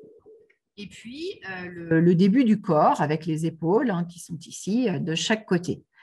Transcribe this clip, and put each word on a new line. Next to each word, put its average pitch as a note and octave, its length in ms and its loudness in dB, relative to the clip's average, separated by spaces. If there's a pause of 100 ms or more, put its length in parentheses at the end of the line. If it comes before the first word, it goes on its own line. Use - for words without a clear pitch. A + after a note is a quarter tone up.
(760)
et G3+ 120 -14
puis, D4+ 600 -12
euh, F#3 200 -10
le, E3+ 320 0
le F3 160 6
début G3+ 280 4
du G#3+ 160 2
corps F3 400 2
avec D#3 260 -2
les D#3+ 200 -2
épaules, F#3 440 0
hein, F3 140 -2
qui E3+ 140 -14
sont E3 200 -12
ici, A3+ 500 -4
euh, D#3+ 100 -2
de D#3 160 -4
chaque G#3+ 320 -2
côté. - 380 -2 (180)